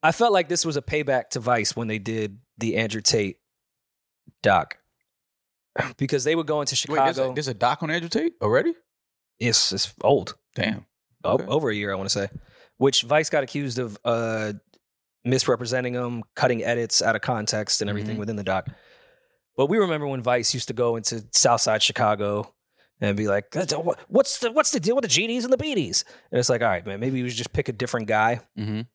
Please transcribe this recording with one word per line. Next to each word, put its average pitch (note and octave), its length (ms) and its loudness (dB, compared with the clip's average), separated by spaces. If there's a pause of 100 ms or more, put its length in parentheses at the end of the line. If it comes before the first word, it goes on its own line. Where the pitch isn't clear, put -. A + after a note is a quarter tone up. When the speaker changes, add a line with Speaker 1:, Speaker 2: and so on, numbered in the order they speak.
Speaker 1:
I D#3+ 100 4
felt A#3 220 2
like F3+ 160 2
this E3+ 160 2
was D3+ 120 -2
a C#3 40 -2
payback C3+ 500 -2
to - 80 -4
Vice A#2 360 2
when A#2 120 -4
they A2 120 -2
did G#2+ 400 -4 (180)
the A2 200 0
Andrew A2 240 -2
Tate G#2 360 2 (1040)
doc. F#2 360 4 (1200)
Because C3+ 260 -2
they D#3 120 0
would E3 120 -4
go D3+ 140 -2
into C#3 140 -2 (140)
Speaker 2:
Wait, D#3 80 -2
there's C3+ 120 4
a, C3 60 -2
Speaker 1:
Chicago. C3 180 -2
Speaker 2:
there's C#3+ 140 -4
a B2+ 60 -4
doc B2 300 0
on D#3 80 -4
Andrew E3+ 180 -4
Tate D#4+ 320 -2
already? A#2+ 320 2 (680)
Speaker 1:
It's, A2+ 320 2
it's - 220 -4 (100)
old. A2+ 320 2 (200)
Speaker 2:
Damn. G#2 300 -4 (380)
Speaker 1:
O-, F#2 100 0
Speaker 2:
Okay. - 120 0
Speaker 1:
over C3+ 240 0
a G#2 60 -2
year, G2+ 160 -4
I G2 40 -2
wanna G2 140 -6
say. G2+ 200 -2 (480)
Which C3+ 260 2
Vice D3+ 260 2
got D3 140 0
accused C3 360 -4
of, A2 260 -6
uh, A2+ 480 -2 (720)
misrepresenting B2 680 0
him, A#2+ 300 -6 (120)
cutting B2 280 0
edits A#2 380 0
out A2 140 2
of G#2 60 -4
context G#2+ 600 -2
and G#2 80 -2
everything G#2 220 -4
Speaker 2:
Mm-hmm. G#2+ 80 -6
Speaker 1:
within G#2 160 -6
the G#2 80 -6
doc. F#2+ 240 -2 (880)
But C3+ 120 4
we G3 100 2
remember D#3+ 300 0
when C3+ 140 -4
Vice A#2+ 320 2
used B2 140 -2
to A#2+ 60 -8
go A#2 220 0
into A2+ 360 -4
Southside A2+ 500 4
Chicago G#2 720 0 (480)
and G2+ 160 0
be G#2+ 100 -2
like, G2+ 240 0
"That's E3+ 220 -2
a, D3 60 -2
wha-, E3 160 -2 (120)
what's - 320 2
the, A#3 120 -2
what's D4 200 4
the C#4 80 2
deal G3 160 0
with C4+ 80 2
the A3+ 60 -4
G F3+ 180 2
Ds A#3+ 160 -2
and B3 80 2
the C4 60 4
B D4+ 180 -4
Ds?" B2+ 280 0 (280)
And B2 80 2
it's B2 100 2
like, A#2+ 120 2
all A#2 60 2
right, F#2 180 0
man, G2 140 -10
maybe B2+ 240 -2
we B2 60 -4
should A2+ 80 -6
just A#2 160 -8
pick - 140 -2
a C3 60 -6
different A2+ 340 -4
guy. A2 320 2 (180)
Speaker 2:
Mm-hmm. G#2+ 240 -4 (140)